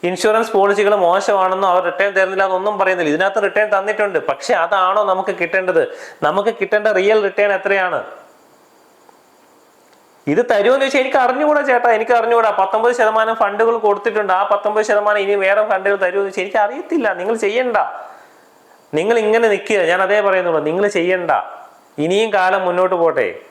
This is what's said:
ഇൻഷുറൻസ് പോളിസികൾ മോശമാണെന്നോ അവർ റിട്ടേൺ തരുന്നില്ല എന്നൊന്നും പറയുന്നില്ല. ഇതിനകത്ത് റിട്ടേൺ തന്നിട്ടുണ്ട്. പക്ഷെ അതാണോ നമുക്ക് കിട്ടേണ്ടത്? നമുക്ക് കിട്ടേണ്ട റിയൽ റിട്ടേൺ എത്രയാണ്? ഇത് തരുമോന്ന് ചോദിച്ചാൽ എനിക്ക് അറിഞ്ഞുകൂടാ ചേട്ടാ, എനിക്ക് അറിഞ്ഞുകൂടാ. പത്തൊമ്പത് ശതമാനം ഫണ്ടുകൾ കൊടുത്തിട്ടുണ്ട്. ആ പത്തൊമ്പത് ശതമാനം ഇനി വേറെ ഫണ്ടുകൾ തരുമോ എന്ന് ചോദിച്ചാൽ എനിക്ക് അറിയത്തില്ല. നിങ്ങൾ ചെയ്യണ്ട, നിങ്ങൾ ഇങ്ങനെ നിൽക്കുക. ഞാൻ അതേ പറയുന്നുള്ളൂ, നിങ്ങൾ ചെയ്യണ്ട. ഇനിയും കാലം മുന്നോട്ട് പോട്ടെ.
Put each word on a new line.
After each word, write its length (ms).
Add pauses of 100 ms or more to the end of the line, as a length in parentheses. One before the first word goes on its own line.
ഇൻഷുറൻസ് 500
പോളിസികൾ 420
മോശമാണെന്നോ 720
അവർ 140
റിട്ടേൺ 280
തരുന്നില്ല 340
എന്നൊന്നും 340
പറയുന്നില്ല. 320
ഇതിനകത്ത് 320
റിട്ടേൺ 360
തന്നിട്ടുണ്ട്. 400
പക്ഷെ 360
അതാണോ 500
നമുക്ക് 300
കിട്ടേണ്ടത്? 540 (340)
നമുക്ക് 380
കിട്ടേണ്ട 280
റിയൽ 340
റിട്ടേൺ 300
എത്രയാണ്? 520 (2250)
ഇത് 240
തരുമോന്ന് 300
ചോദിച്ചാൽ 200
എനിക്ക് 160
അറിഞ്ഞുകൂടാ 460
ചേട്ടാ, 260
എനിക്ക് 240
അറിഞ്ഞുകൂടാ. 480
പത്തൊമ്പത് 320
ശതമാനം 420
ഫണ്ടുകൾ 440
കൊടുത്തിട്ടുണ്ട്. 540
ആ 200
പത്തൊമ്പത് 320
ശതമാനം 340
ഇനി 160
വേറെ 300
ഫണ്ടുകൾ 300
തരുമോ 120
എന്ന് 120
ചോദിച്ചാൽ 240
എനിക്ക് 140
അറിയത്തില്ല. 560
നിങ്ങൾ 240
ചെയ്യണ്ട, 400 (1200)
നിങ്ങൾ 240
ഇങ്ങനെ 300
നിൽക്കുക. 320
ഞാൻ 220
അതേ 180
പറയുന്നുള്ളൂ, 400
നിങ്ങൾ 260
ചെയ്യണ്ട. 440 (680)
ഇനിയും 340
കാലം 320
മുന്നോട്ട് 300
പോട്ടെ. 400 (160)